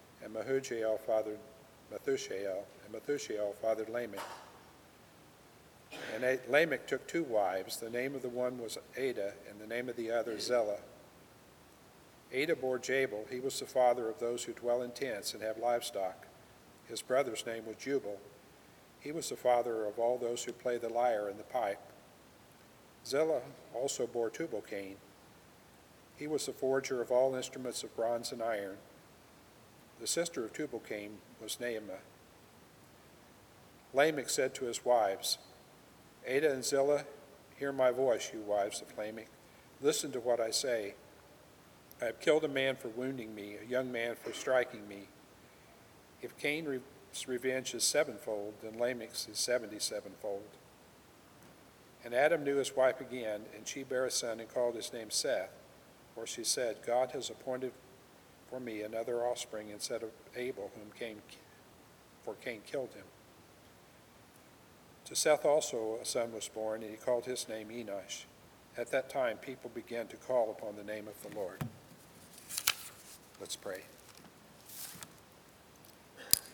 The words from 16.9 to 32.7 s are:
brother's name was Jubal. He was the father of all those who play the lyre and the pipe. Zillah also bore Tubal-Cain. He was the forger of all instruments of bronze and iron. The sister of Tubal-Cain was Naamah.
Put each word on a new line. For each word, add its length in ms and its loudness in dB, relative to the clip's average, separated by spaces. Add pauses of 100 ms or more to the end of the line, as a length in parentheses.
brother's 440 2
name 200 -6
was 120 -8
Jubal. 420 -2 (800)
He 120 -8
was 180 -4
the 60 -4
father 500 4
of 120 -4
all 220 4
those 240 -2
who 100 -6
play 240 0
the 120 -2
lyre 380 4
and 120 -6
the 40 -12
pipe. 380 0 (1200)
Zillah 380 2 (320)
also 320 0
bore 240 0
Tubal-Cain. 680 -6 (1200)
He 100 -8
was 180 0
the 80 -4
forger 480 2
of 100 -2
all 220 6
instruments 500 -4
of 120 -12
bronze 360 0
and 120 -4
iron. 340 -2 (1200)
The 80 -8
sister 380 0
of 80 -8
Tubal-Cain 680 -6 (220)
was 160 -6
Naamah. 440 -4 (1900)